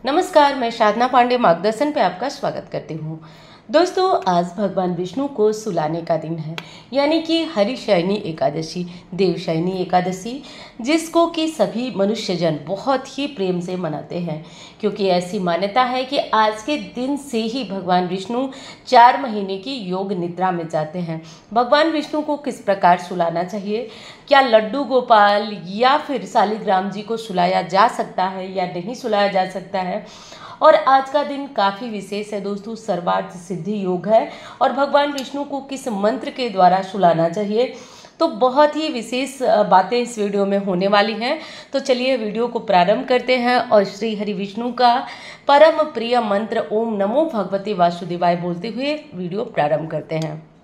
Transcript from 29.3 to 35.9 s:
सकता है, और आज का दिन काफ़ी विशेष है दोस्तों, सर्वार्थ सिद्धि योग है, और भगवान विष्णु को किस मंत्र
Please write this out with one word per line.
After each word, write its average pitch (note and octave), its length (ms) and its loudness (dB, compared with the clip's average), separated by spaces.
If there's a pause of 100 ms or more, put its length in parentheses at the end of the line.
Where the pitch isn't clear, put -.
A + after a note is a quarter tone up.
सकता F#3+ 300 -6
है, F#3 260 -6 (560)
और D4+ 120 10
आज C4+ 360 4
का D4 120 2
दिन C#4 240 -6
काफ़ी G3 420 -2
विशेष G#3 440 -8
है G#3 80 -4
दोस्तों, G3+ 340 -6
सर्वार्थ F#3 600 -2
सिद्धि F#3+ 480 -6
योग F3+ 240 -2
है, A#3 220 4 (320)
और B3+ 100 2
भगवान C#4+ 400 2
विष्णु C#4 320 -6
को C#4 160 -6
किस C4+ 280 -10
मंत्र A3 420 -2